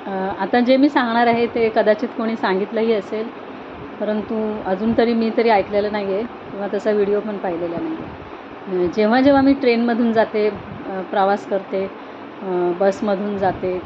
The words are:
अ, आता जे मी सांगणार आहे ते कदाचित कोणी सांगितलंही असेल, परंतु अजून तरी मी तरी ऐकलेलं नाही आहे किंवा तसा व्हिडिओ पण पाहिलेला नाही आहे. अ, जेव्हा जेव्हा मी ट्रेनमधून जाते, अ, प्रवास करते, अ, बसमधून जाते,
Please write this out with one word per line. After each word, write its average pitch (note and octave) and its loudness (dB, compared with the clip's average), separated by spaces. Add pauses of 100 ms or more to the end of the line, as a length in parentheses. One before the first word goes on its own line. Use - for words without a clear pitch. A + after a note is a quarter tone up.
अ, C#4+ -4
आता A3 2
जे B3 4
मी C#4 6
सांगणार A#3+ 2
आहे A#3 2
ते A3+ 0
कदाचित G#3+ 2
कोणी A3+ -2
सांगितलंही G#3+ 0
असेल, A3 -4 (760)
परंतु G#3+ -2
अजून G#3 0
तरी A#3 4
मी A3+ 0
तरी A#3 2
ऐकलेलं G3+ 2
नाही G3+ -2
आहे G3+ -2
किंवा G3+ -10
तसा G#3+ 0
व्हिडिओ G#3 2
पण G#3 -6
पाहिलेला E3+ -4
नाही D#3+ -4
आहे. - -6
अ, E3+ 0
जेव्हा A3 4
जेव्हा C#4 6
मी C4+ 6
ट्रेनमधून A#3+ 2
जाते, G#3+ 2
अ, - -8 (100)
प्रवास G3+ 2
करते, F#3+ -2 (500)
अ, F3+ 0
बसमधून G3 0
जाते, F#3 -2